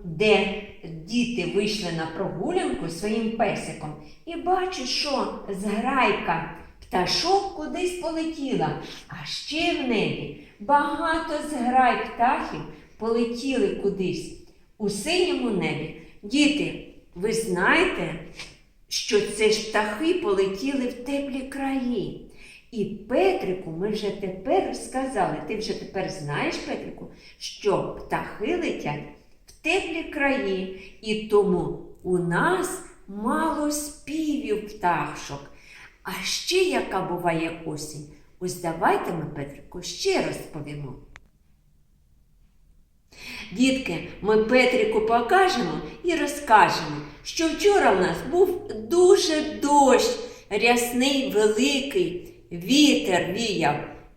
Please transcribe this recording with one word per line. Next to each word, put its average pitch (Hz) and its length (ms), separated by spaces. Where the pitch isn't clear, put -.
де 190 600
діти 180 720
вийшли 196 420
на 160 80
прогулянку 202 840
своїм 214 480
песиком. 156 560
І 339 100
бачу, 359 500
що 262 540
зграйка 208 1040
пташок 320 760
кудись 349 440
полетіла. 311 800
А - 180
ще 330 480
в 269 140
небі - 600
багато 294 760
зграй 247 560
птахів 254 560
полетіли 233 680
кудись 185 680
у 208 120
синьому 277 600
небі. 156 520
Діти, 277 640
ви 202 180
знаєте, 190 880
що - 340
це 214 280
ж - 200
птахи 214 440
полетіли 208 760
в - 60
теплі 277 480
краї. 254 840
І 202 100
Петрику 247 840
ми 180 180
вже 202 200
тепер 196 580
розказали. 220 680
Ти 214 100
вже - 220
тепер 185 300
знаєш, 185 460
Петрику, - 520
що - 600
птахи - 580
летять 147 460
в - 60
теплі 330 520
краї. 208 960
І 214 140
тому 185 520
у 180 140
нас 214 640
мало 294 640
співів 277 960
пташок. - 840
А 190 80
ще - 320
яка 262 460
буває 165 640
осінь? 151 420
Ось 180 220
давайте 180 520
ми 156 120
Петрику - 460
ще 339 460
розповімо. 143 680
Дітки, 240 560
ми 214 160
Петрику 220 640
покажемо 240 800
і 349 120
розкажемо, 180 840
що - 240
вчора 330 440
в 185 100
нас 175 160
був 359 360
дуже 349 720
дощ, 262 580
рясний, 240 840
великий, 214 1040
вітер 190 800
віяв 180 440